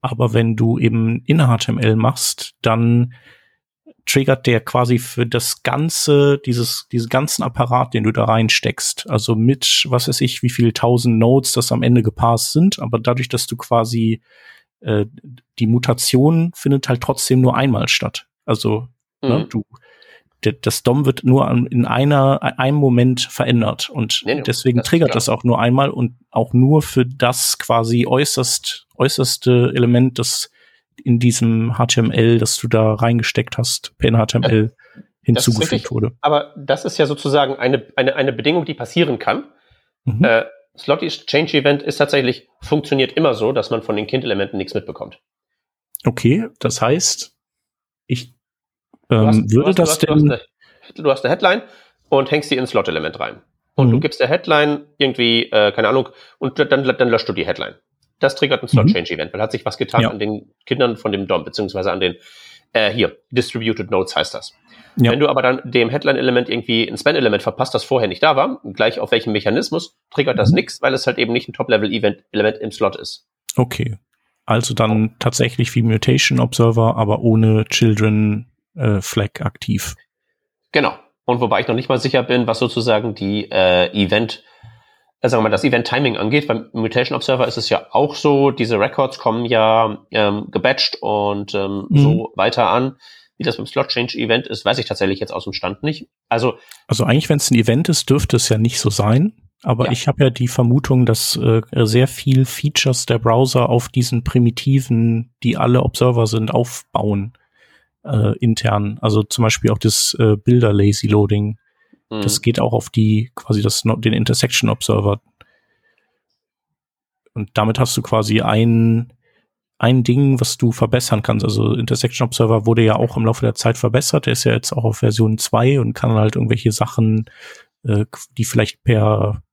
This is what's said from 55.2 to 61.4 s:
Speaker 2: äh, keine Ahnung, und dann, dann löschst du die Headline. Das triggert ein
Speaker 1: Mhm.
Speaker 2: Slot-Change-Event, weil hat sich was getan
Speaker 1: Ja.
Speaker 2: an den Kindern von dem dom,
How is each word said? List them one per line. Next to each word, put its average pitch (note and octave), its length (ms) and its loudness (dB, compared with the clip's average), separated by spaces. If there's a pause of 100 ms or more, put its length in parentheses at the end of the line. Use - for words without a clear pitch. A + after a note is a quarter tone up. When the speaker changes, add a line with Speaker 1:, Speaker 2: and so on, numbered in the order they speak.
Speaker 2:
äh, G#2 200 4
keine A2 160 0
Ahnung, B2+ 220 0 (280)
und - 220 -6
dann, C#3 240 2
dann B2+ 260 0
löschst A2+ 180 0
du G2+ 60 -4
die E2 120 -4
Headline. - 300 -6 (440)
Das - 160 0
triggert C#3 260 0
ein - 40 -12
Speaker 1:
Mhm. A#2 40 -12
Speaker 2:
Slot-Change-Event, F2 640 0
weil F#2+ 80 -6
hat A2 100 -4
sich A2 140 -6
was - 120 -6
getan A#2 240 -2
Speaker 1:
Ja. A2 100 2
Speaker 2:
an G#2+ 80 -10
den G#2+ 340 -8 (120)
Kindern A#2+ 300 -2
von G#2+ 160 -6
dem G2 160 -4
dom, F2+ 160 -2